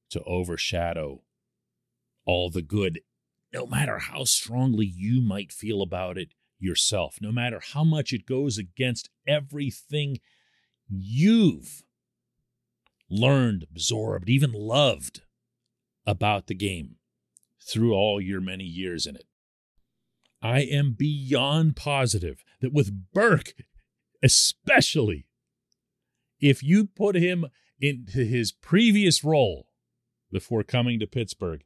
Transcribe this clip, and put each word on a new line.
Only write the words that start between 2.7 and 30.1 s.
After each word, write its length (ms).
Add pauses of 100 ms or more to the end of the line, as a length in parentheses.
no 140
matter 320
how 260
strongly 600
you 360
might 320
feel 280
about 380
it 160 (240)
yourself, 640
no 100
matter 300 (120)
how 120
much 280
it 140
goes 320
against 520 (180)
everything 880 (720)
you've 960 (1200)
learned, 640
absorbed, 580
even 240
loved 720 (800)
about 440
the 60
game 420 (640)
through 340
all 260
your 200
many 240
years 420
in 80
it. 120 (1160)
I 180
am 340
beyond 800
positive 680 (180)
that 120
with 400
Burke, 420 (680)
especially, 1040 (1120)
if 220
you 240
put 280
him 320 (320)
into 460
his 280
previous 720
role 440 (640)